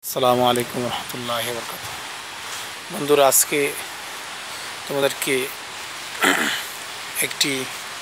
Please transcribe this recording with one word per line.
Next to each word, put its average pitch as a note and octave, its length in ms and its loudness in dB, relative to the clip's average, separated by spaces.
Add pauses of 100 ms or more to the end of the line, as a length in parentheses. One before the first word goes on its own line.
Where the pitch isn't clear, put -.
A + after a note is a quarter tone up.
(120)
আসসালামু B2 380 6
আলাইকুম B2 360 2
রহমতুল্লাহি A#2+ 600 -2
ওয়া A#2+ 100 -2
বারাকাতুহু। - 1400 -8
বন্ধুরা, C#3+ 320 6
আজকে C#3+ 460 4 (1120)
তোমাদেরকে C#3 600 2 (760)
<clears throat> - 1040 0
একটি C3+ 400 0 (360)